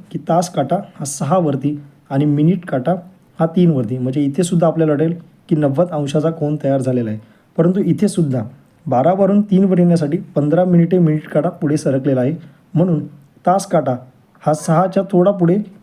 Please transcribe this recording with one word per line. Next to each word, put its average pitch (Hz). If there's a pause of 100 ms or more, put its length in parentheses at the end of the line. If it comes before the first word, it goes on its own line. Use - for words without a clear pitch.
(100)
की 160 (100)
तास 175
काटा 143 (180)
हा 151
सहावरती 143 (340)
आणि 143
मिनिट 151
काटा 139 (440)
हा 160
तीनवरती, 139
म्हणजे 131
इथेसुद्धा 170
आपल्याला 156
वाटेल 160 (340)
की 165
नव्वद 151
अंशाचा 151
कोन 151
तयार 139
झालेला 123
आहे, 110 (380)
परंतु 180
इथेसुद्धा 160 (440)
बारावरून 185
तीनवर 190
येण्यासाठी 170 (160)
पंधरा 156
मिनिटे 175
मिनिट 151
काटा 151
पुढे 151
सरकलेला 135
आहे, 135 (400)
म्हणून 175 (420)
तास 190
काटा 135 (480)
हा 151
सहाच्या 175 (100)
थोडा 180
पुढे 180 (260)